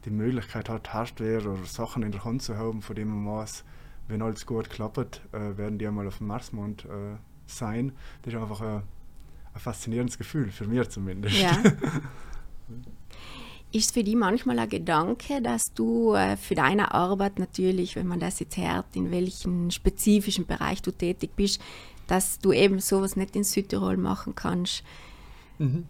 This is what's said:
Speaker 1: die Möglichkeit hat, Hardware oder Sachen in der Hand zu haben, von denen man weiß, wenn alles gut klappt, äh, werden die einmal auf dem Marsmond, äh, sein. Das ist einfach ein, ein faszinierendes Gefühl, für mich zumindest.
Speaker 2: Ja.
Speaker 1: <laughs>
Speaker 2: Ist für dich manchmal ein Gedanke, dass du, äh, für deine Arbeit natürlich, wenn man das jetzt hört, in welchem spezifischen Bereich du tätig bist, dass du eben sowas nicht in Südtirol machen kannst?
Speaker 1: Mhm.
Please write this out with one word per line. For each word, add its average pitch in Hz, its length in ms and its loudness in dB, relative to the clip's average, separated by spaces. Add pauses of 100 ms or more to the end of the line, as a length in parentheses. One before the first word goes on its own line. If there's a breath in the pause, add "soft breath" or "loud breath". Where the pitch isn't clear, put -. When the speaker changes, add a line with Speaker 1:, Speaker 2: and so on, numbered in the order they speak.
Speaker 1:
die 107 60 -4
Möglichkeit 110 580 -2
hat, 113 240 -6
Hardware 113 480 0
oder 95 240 -2
Sachen 113 380 -4
in 107 100 -2
der 95 100 -6
Hand 117 180 -2
zu 113 160 -4
haben, 110 240 -2
von 104 140 -8
denen 107 300 -2
man 107 140 -2
weiß, - 260 -10 (420 loud breath)
wenn 110 140 -4
alles 110 240 -4
gut 113 240 -2
klappt, 113 520 -6 (120)
äh, 104 240 -6
werden 104 200 -4
die 107 80 -4
einmal 104 220 -2
auf 95 120 -6
dem 107 80 -4
Marsmond, 104 580 -6
äh, 101 320 -8 (280)
sein. 120 460 -4 (300 loud breath)
Das 117 120 -8
ist 117 60 -4
einfach 107 220 -6
ein, 107 220 -2 (680 soft breath)
ein - 60 -10
faszinierendes 120 580 -2
Gefühl, 123 340 -2
für 104 140 -8
mich 117 240 2
zumindest. 98 460 0
Speaker 2:
Ja. 185 220 6
Speaker 1:
<laughs> 226 60 0 (2000 loud breath)
Speaker 2:
Ist - 220 4
für 240 100 4
dich 208 120 2
manchmal 240 420 4
ein 226 120 2
Gedanke, 185 760 2
dass 233 320 0
du, 226 400 4
äh, 196 220 4
für - 180 0
deine 165 380 6
Arbeit 196 440 2
natürlich, 185 580 0
wenn 196 120 -2
man 175 120 -2
das 175 200 -4
jetzt - 180 -6
hört, 180 380 -2
in 180 160 0
welchem 180 580 0
spezifischen 202 760 4
Bereich - 340 0
du - 100 -2
tätig 185 440 -2
bist, 202 260 2 (460 loud breath)
dass 185 320 2
du 190 120 6
eben 190 280 8
sowas 190 360 2
nicht 190 200 -2
in 202 80 2
Südtirol 196 540 2
machen - 360 0
kannst? 180 500 -2 (760 loud breath)
Speaker 1:
Mhm. 156 300 2